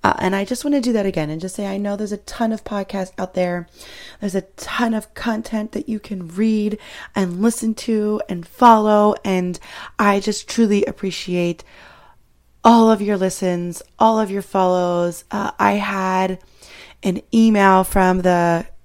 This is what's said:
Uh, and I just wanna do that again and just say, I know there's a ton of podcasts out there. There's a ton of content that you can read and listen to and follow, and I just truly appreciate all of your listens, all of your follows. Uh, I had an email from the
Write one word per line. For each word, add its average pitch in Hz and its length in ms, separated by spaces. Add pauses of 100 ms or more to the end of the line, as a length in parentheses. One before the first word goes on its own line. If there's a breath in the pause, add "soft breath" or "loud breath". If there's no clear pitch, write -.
Uh, 98 160
and 185 160
I 196 100
just 247 180
wanna 285 160
do 240 140
that 208 120
again 165 240
and 160 120
just 185 140
say, 202 120
I 196 100
know 202 200
there's 208 160
a 208 40
ton 226 360
of 208 100
podcasts 196 540
out 185 160
there. 175 340 (540 loud breath)
There's 196 140
a 190 60
ton - 520
of 214 200
content 220 600
that - 160
you 220 100
can 180 300
read 214 500 (340 loud breath)
and 180 280
listen 226 340
to 214 540
and 175 180
follow, 214 680 (100)
and 180 340 (400 loud breath)
I 202 220
just 208 260
truly 208 380
appreciate 175 800 (1000 loud breath)
all 226 280
of 202 100
your 208 160
listens, 180 640 (160)
all 220 220
of 214 100
your 196 140
follows. 175 880
Uh, 202 260
I 202 160
had 190 640 (640 loud breath)
an 185 220 (100)
email 202 500
from 185 380
the 170 460 (180)